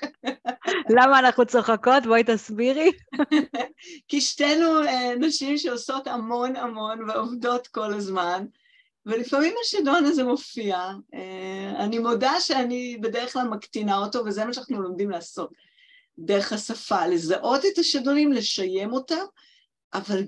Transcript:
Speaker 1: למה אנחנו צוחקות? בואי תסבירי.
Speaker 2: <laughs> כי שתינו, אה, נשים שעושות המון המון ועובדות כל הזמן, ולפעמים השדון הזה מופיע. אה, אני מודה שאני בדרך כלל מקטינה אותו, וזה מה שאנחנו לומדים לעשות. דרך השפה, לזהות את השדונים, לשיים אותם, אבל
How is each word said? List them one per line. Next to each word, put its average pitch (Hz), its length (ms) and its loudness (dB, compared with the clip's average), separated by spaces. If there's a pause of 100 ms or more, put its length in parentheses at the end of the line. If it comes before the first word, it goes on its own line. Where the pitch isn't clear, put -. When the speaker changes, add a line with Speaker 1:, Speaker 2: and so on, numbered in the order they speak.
(920)
Speaker 1:
למה 254 280 8
אנחנו 254 280 6
צוחקות? 247 600 4
בואי 226 200 6
תסבירי. 240 640 2 (580)
Speaker 2:
<laughs> 302 600 -12
כי 285 120 -2
שתינו, 311 600 2
אה, 254 380 0
נשים 294 380 0
שעושות 269 480 -6
המון 240 500 -4
המון 226 540 -6
ועובדות 240 560 -2
כל 214 280 -6
הזמן, 190 520 -4 (600)
ולפעמים 254 480 0 (100)
השדון 349 400 2
הזה 285 200 2
מופיע. 240 520 -4 (380)
אה, 190 720 -8
אני 220 140 -2
מודה 240 420 2
שאני 247 600 -2
בדרך 233 320 -4
כלל 247 160 -2
מקטינה 208 480 -4
אותו, 202 300 -2
וזה 208 180 -2
מה 240 80 -6
שאנחנו 247 300 -6
לומדים 185 280 -4
לעשות. 170 400 -8 (680)
דרך 196 340 0
השפה, 208 540 -2
לזהות 175 540 0 (120)
את - 60 -4
השדונים, 285 540 2
לשיים 202 600 -2
אותם, 320 320 -4 (720)
אבל 196 340 -2